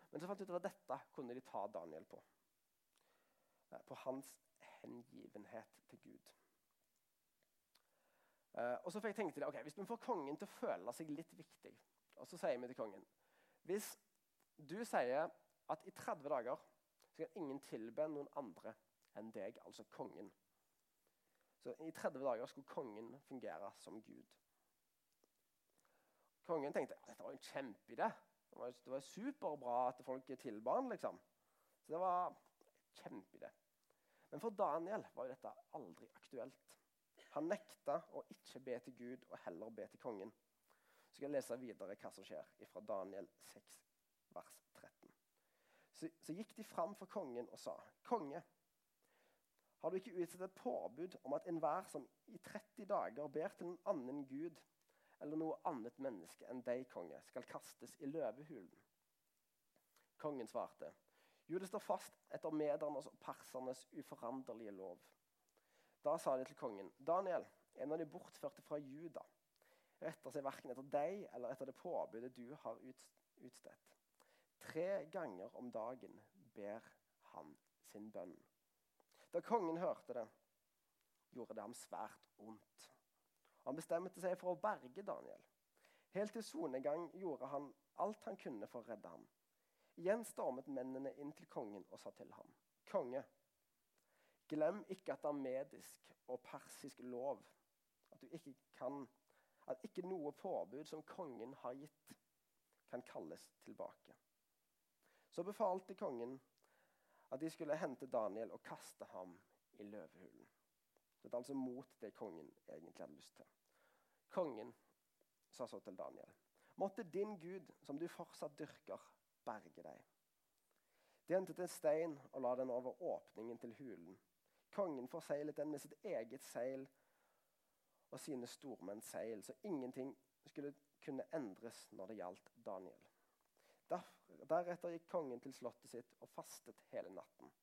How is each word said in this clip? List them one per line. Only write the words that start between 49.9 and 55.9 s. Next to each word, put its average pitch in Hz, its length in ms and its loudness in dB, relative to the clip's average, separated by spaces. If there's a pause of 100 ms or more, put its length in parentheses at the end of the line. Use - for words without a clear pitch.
ikke 185 160 -4
utstedt 180 320 0
et 190 140 -8
påbud 175 640 0
om 135 100 0
at 160 160 2
enhver 165 400 6
som 139 140 -2 (260)
i 226 80 -10
tretti - 480 -8
dager 143 420 2
ber 156 300 0
til 175 140 -2
en 170 80 -6 (100)
annen 139 400 2
gud 151 300 -4 (640)
eller 151 160 0
noe 160 200 4 (120)
annet 120 320 -2